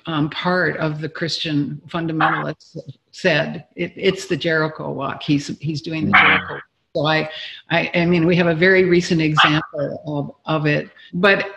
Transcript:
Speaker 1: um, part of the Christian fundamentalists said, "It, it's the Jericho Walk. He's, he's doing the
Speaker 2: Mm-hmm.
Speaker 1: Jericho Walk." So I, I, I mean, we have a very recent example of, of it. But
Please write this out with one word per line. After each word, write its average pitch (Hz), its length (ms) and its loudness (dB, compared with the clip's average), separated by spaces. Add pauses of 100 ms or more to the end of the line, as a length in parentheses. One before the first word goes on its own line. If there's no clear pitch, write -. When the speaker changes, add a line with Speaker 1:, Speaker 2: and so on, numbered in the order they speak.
Speaker 1:
um, 156 220 -2
part 180 480 0
of 151 220 -4
the 156 80 -6
Christian 151 800 -4
fundamentalists 156 920 -4 (340)
said, 156 540 0 (100)
"It, 170 200 -6
it's 190 320 -2
the 175 100 -2
Jericho 156 540 -2
Walk. 135 320 -8
He's, 143 240 0 (120)
he's 147 220 -6
doing 160 260 -4
the 151 40 0
Speaker 2:
Mm-hmm. - 160 6
Speaker 1:
Jericho - 280 0
Walk." - 80 -14 (320)
So 151 100 0
I, 156 240 2 (400)
I, 165 240 0
I 175 120 2
mean, 170 200 4
we 175 100 4
have 175 120 4
a 170 80 2
very 185 300 6
recent 175 360 2
example 151 840 0
of, 147 280 -6 (280)
of 151 40 -2
it. 151 240 0 (240)
But 196 420 2